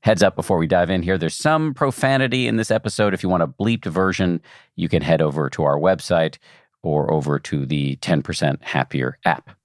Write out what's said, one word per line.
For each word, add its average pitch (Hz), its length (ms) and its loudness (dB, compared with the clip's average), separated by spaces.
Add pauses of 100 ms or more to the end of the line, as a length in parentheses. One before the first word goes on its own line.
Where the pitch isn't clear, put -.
Heads 104 200 4
up 95 140 2
before - 200 0
we 82 100 0
dive 87 220 2
in 92 140 0
here, 92 140 0
there's 82 180 -4
some 156 380 0
profanity 131 760 0
in 113 80 0
this 113 160 0
episode. 107 420 0
If 92 80 -4
you 92 80 -2
want 90 140 2
a 78 40 0
bleeped 110 380 -2
version, 92 560 0 (360)
you 82 100 -2
can 82 140 2
head 80 200 2
over 76 280 -2
to - 140 -4
our 71 140 2
website 82 600 0 (440)
or 76 300 0
over 73 260 0
to 71 280 -4
the 69 320 -2
Ten 76 260 -2
percent 71 400 -2
Happier 67 600 -4
app. - 260 -2 (140)